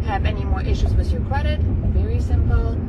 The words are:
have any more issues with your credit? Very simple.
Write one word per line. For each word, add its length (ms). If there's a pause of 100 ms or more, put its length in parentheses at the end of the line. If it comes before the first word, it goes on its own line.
have 200
any 180
more 180
issues 340
with 160
your 100
credit? 380
Very 600
simple. 580 (120)